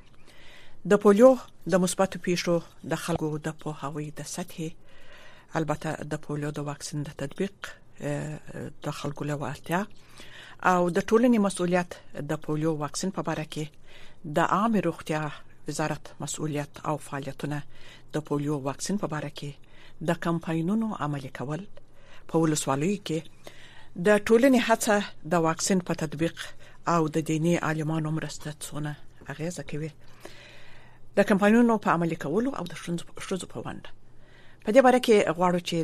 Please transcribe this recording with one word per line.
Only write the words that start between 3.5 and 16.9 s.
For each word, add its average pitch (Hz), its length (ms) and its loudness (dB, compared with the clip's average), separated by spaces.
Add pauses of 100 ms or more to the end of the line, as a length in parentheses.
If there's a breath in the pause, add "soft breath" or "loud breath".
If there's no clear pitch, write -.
پوهاوي 151 440 -6 (120)
د 147 160 -10
سطحې، 170 360 -8 (840 loud breath)
البته 151 580 -2
د 151 140 -6
پولیو 147 240 -4
د 151 80 -8
واکسین 147 440 -6
د 165 140 -6
تطبیق، 180 380 -4 (460)
اه، 147 380 -4 (460)
د 147 60 -4
خلکو 147 340 -6
لېوالتیا 147 560 -4 (880 loud breath)
او 175 200 4
د 175 100 2
ټولنې 226 380 6
مسؤلیت 180 520 2 (400)
د 151 140 0
پولیو 156 320 0
واکسین 147 340 -2
په 175 120 -4
باره 156 300 -4
کې، 151 120 -4 (600 soft breath)
د 151 140 0
عامې 196 420 4
روغتیا 160 480 -2 (400)
وزارت 151 400 -4 (120)
مسؤلیت 147 640 -6
او 151 120 0